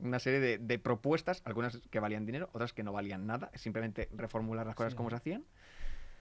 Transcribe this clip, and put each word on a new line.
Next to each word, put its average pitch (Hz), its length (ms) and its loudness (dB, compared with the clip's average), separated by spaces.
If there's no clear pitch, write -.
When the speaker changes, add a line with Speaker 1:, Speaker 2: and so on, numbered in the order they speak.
Speaker 1:
una 123 180 0
serie 135 220 4
de, 120 180 6
de 117 220 2
propuestas, 151 640 2
algunas 117 340 0
que 110 80 2
valían 107 260 0
dinero, 139 280 -4
otras 120 180 -2
que 113 100 -6
no 104 100 -2
valían 101 360 -2
nada, 123 260 -2
simplemente 110 600 -2
reformular 110 520 -2
las 110 80 -4
cosas 117 200 0
Speaker 2:
Sí. - 20 -6
Speaker 1:
como 117 140 0
se 117 60 0
hacían. 190 280 -4